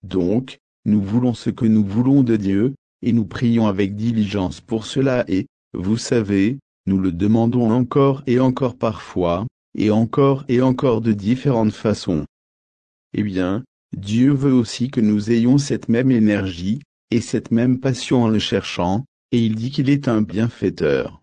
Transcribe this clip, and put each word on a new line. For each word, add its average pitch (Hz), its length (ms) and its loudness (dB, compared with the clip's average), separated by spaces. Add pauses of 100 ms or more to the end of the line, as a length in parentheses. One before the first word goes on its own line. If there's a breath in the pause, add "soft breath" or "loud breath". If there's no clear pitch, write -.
Donc, 95 560 -2 (260)
nous 104 160 2
voulons 117 320 0
ce - 160 -6
que - 160 -4
nous 110 180 4
voulons 123 380 2
de 113 140 2
Dieu, 104 400 0 (260)
et 117 120 -2
nous 113 120 0
prions 117 400 0
avec 101 300 -2
diligence 104 680 -2
pour 110 240 -6
cela 131 420 0
et, 92 200 -2 (260)
vous 98 240 -2
savez, 110 640 0 (260)
nous 95 140 2
le 92 120 0
demandons 113 600 2
encore 135 560 2
et 123 120 2
encore 127 380 0
parfois, 92 680 -2 (280)
et 107 140 2
encore 135 580 2
et 123 140 2
encore 127 400 2
de 113 120 2
différentes 113 580 0
façons. 98 540 -2 (880)
Eh 107 100 -2
bien, 95 400 -2 (320)
Dieu 107 360 2
veut 139 220 2
aussi 123 360 0
que 127 120 -2
nous 107 300 2
ayons 120 260 4
cette 139 300 -2
même 123 240 2
énergie, 101 720 0 (280)
et 110 120 0
cette - 300 -4
même 123 280 2
passion 127 440 0
en 113 40 2
le 110 120 2
cherchant, 98 680 -2 (260)
et 120 120 2
il 110 120 0
dit 113 160 -6
qu'il 135 180 -2
est 143 180 2
un 110 140 2
bienfaiteur. 90 1000 -2